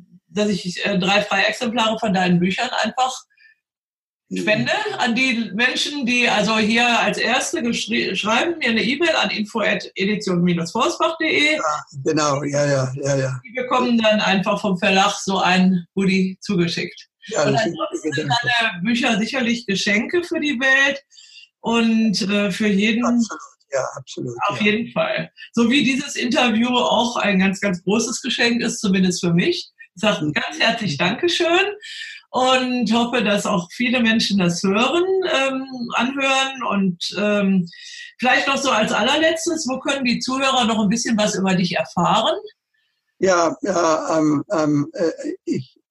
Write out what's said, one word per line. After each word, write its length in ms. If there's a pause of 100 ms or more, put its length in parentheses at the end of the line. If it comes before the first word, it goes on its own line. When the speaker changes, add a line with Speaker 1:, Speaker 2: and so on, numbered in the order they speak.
(280)
Speaker 1:
dass 220
ich, 360
äh, 140
drei 220
freie 240
Exemplare 540
von 140
deinen 260
Büchern 300 (140)
einfach 300 (1160)
Speaker 2:
Mhm. 80
Speaker 1:
spende 340 (280)
an 160
die 380
Menschen, 520
die 240
also 280
hier 420
als 180
Erste 440
geschri-, 540
schreiben 420
mir 120
eine 140
E-Mail 380
an 80
info 300
at 360
edition 480
minus 280
forsbach 460
punkt 40 (120)
de. 220
Speaker 2:
Ja, 60 (420)
genau, 400
ja, 220
ja, 300
ja, 220
ja. 280
Speaker 1:
Die 60
bekommen 460
dann 240
einfach 400
vom 160
Verlag 420
so 200
ein 540
Goodie 480
zugeschickt. 680 (180)
Speaker 2:
Ja, 180
Speaker 1:
Und 80
Speaker 2:
das 100
sind 160
Speaker 1:
ansonsten 300
Speaker 2:
gute 120
Speaker 1:
sind 80
Speaker 2:
Gedanken. 180 (120)
Speaker 1:
deine 240
Bücher 360
sicherlich 460
Geschenke 580
für 160
die 200
Welt 420 (580)
und, 640
äh, 300
für 160
jeden. 380
Speaker 2:
Absolut, 340 (320)
ja, 140 (120)
absolut, 380 (120)
Speaker 1:
Auf 120
Speaker 2:
ja. 120
Speaker 1:
jeden 220
Fall. 380 (200)
So 180
wie 140
dieses 320
Interview 540
auch 480
ein 220
ganz, 200
ganz 240
großes 380
Geschenk 400
ist, 180
zumindest 420
für 120
mich. 360 (260)
Ich 60
sag 200
Speaker 2:
Mhm. 120
Speaker 1:
ganz 260
herzlich 380
Dankeschön 500 (840)
und 600
hoffe, 320
dass 220
auch 260
viele 300
Menschen 380
das 240
hören, 400 (280)
ähm, 340 (280)
anhören. 760
Und, 500
ähm, 520 (500)
vielleicht 280
noch 100
so 140
als 200
allerletztes, 800
wo 100
können 240
die 160
Zuhörer 460
noch 160
ein 80
bisschen 280
was 180
über 200
dich 220
erfahren? 580 (840)
Speaker 2:
Ja, 420
ja, 560
ähm, 340
ähm, 420
äh, 180 (340)
ich, 340 (120)